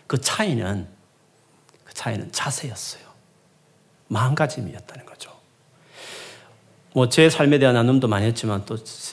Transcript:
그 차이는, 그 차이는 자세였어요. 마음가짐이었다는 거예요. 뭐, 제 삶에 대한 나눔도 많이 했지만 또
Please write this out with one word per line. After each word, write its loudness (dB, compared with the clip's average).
그 -2
차이는, -2
그 -20
차이는 -8
자세였어요. -8
마음가짐이었다는 -4
거예요. -20
뭐, 4
제 6
삶에 4
대한 6
나눔도 4
많이 2
했지만 -2
또 -8